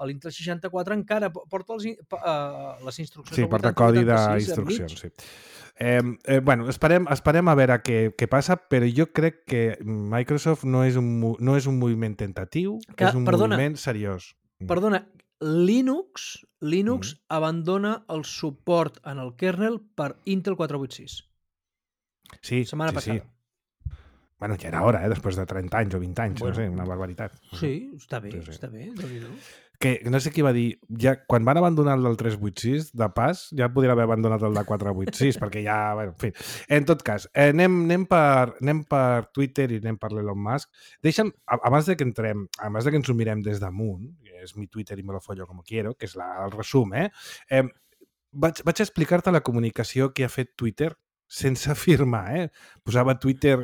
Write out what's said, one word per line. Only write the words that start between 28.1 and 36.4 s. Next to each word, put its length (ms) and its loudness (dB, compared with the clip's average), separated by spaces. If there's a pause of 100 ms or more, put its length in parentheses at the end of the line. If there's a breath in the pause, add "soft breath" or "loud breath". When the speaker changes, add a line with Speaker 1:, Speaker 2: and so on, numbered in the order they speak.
Speaker 1:
bé, 100 -14
Speaker 2:
Sí, 100 -12
sí. 80 -16
Speaker 1:
està 200 -14
bé, 240 -16
Déu-n'hi-do. 340 -12 (500 loud breath)
Speaker 2:
Que 320 0
no 100 2
sé 100 -4
qui 120 0
va 100 4
dir, 260 0 (200)
ja, 280 2
quan 180 4
van 120 4
abandonar 400 4
el 80 2
del 120 2
tres 220 -2
vuit 200 -4
sis, 340 -2
de 180 0
pas, 460 -2
ja 160 2
podien 200 4
haver 120 4
abandonat 380 2
el 120 2
de 100 0
quatre 280 -2
vuit 220 -4
sis, 240 2
Speaker 1:
<laughs> 20 -8
Speaker 2:
perquè 240 -6
ja, 300 0
bueno, 180 -6
en 60 -18
fi. 140 -4 (360 loud breath)